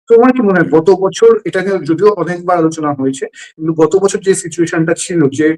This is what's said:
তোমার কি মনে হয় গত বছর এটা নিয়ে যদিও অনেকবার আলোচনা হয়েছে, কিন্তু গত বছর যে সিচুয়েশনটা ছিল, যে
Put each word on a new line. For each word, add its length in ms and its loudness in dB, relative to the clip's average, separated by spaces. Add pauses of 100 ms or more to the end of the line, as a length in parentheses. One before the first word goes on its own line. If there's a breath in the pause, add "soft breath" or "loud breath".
তোমার 240 6
কি 100 -2
মনে 180 2
হয় 100 0
গত 200 2
বছর 560 4
এটা 160 -4
নিয়ে 180 -2
যদিও 340 0
অনেকবার 440 -4
আলোচনা 360 -2
হয়েছে, 340 -6
কিন্তু 460 -8
গত 220 2
বছর 240 0
যে 160 -2
সিচুয়েশনটা 600 -2
ছিল, 320 0
যে 280 -2